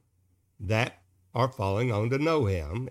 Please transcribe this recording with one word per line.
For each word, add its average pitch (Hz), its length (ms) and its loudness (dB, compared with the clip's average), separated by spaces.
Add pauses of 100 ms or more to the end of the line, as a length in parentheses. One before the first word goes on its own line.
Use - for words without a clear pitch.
(580)
that 110 440 -2 (320)
are 123 180 0
falling 107 400 0
on 104 160 0
to 135 80 0
know 151 300 2
him 95 440 -2